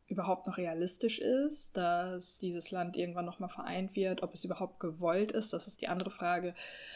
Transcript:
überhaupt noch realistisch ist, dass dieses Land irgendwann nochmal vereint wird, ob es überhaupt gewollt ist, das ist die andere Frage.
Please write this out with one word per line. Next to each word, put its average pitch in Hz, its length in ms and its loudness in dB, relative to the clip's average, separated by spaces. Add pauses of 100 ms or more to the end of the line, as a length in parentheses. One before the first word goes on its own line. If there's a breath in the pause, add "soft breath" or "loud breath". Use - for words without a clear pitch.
überhaupt 185 400 2
noch 185 80 -2
realistisch 180 640 0
ist, 285 560 2
dass 180 640 2
dieses 175 320 -4
Land 180 240 -2
irgendwann 175 280 0
nochmal 180 240 -6
vereint - 460 -4
wird, 185 300 2
ob 180 100 -4
es - 100 -10
überhaupt 185 360 -4
gewollt 175 500 2
ist, 214 220 0
das 170 160 -4
ist - 120 -12
die - 60 -2
andere 185 240 0
Frage. 175 460 0 (400 loud breath)